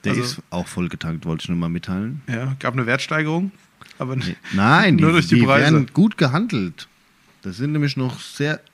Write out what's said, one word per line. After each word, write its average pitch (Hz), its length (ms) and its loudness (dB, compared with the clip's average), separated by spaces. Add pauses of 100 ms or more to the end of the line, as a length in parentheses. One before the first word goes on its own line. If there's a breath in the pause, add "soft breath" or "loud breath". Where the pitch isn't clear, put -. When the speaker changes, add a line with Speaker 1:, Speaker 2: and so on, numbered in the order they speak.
Speaker 1:
Der 104 80 0
Speaker 2:
Also 120 100 -2
Speaker 1:
ist 123 260 -8
auch 87 180 -6
vollgetankt, 82 580 -6
wollte 82 180 -4
ich - 60 -8
nur 85 80 -2
mal 85 120 -2
mitteilen. 98 580 -6
Speaker 2:
Ja, 131 320 -4
gab 127 140 -4
eine 127 140 -2
Wertsteigerung, 156 640 -2 (480)
aber 131 160 -6
Speaker 1:
Nee. 98 200 -4 (180)
Nein, 147 420 4
Speaker 2:
nur 151 140 6
Speaker 1:
die, 165 40 4
Speaker 2:
durch 165 140 4
die 131 140 6
Speaker 1:
die 113 40 6
Speaker 2:
Preise. 139 200 6
Speaker 1:
werden 147 280 4
gut 208 240 4
gehandelt. 135 720 -2 (560)
Das 95 140 -10
sind 143 160 -2
nämlich 147 220 0
noch 131 240 -4
sehr 147 400 -6 (140)